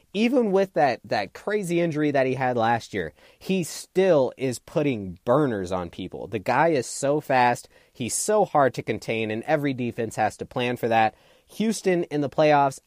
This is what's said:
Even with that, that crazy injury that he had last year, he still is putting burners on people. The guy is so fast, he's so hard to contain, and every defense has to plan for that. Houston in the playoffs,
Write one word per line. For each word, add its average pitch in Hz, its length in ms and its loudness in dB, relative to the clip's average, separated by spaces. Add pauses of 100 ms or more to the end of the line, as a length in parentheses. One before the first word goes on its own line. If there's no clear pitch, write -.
(140)
Even 233 380 2
with 190 220 2
that, 139 300 2
that 107 300 -4
crazy 180 480 -2
injury 151 300 0
that 135 160 2
he 127 80 -2
had 127 200 0
last 117 380 0
year, 85 180 -4 (280)
he 190 240 -2
still 160 760 2
is 127 220 -4
putting 110 680 -4
burners 117 460 2
on 90 180 -4
people. 85 380 -12
The 110 100 -6
guy 127 320 2
is 156 160 0
so 143 340 -2
fast, 123 480 2 (240)
he's 117 220 -8
so 214 320 2
hard 135 300 2
to 139 80 -8
contain, 113 480 -4
and 113 120 -4
every 147 300 0
defense 117 420 -6
has 107 220 -2
to 120 80 -10
plan 123 320 -2
for 123 120 -2
that. 113 260 4 (320)
Houston 196 580 -2
in 147 160 -4
the 139 80 -2
playoffs, 147 580 2